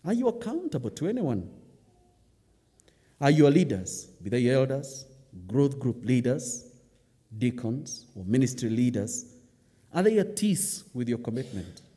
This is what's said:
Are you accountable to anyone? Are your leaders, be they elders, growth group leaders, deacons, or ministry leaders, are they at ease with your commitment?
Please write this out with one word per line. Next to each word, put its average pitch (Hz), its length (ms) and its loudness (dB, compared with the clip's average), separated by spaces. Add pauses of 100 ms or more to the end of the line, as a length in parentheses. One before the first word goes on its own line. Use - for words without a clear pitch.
Are 180 80 -2
you 240 160 2
accountable 226 600 -4
to 160 180 -4
anyone? 131 420 -2 (1700)
Are 143 120 6
your 147 180 8
leaders, 120 560 2 (160)
be 98 80 -8
they 120 200 2
elders, 135 540 0 (440)
growth 135 320 2
group 120 240 -2
leaders, 123 640 0 (680)
deacons, 120 800 -4
or 95 100 -12
ministry 123 460 0
leaders, 113 640 -2 (580)
are 180 120 0
they 220 140 6
at - 260 -2
ease - 400 0 (100)
with 123 140 -2
your 117 100 0
commitment? 113 640 -8 (140)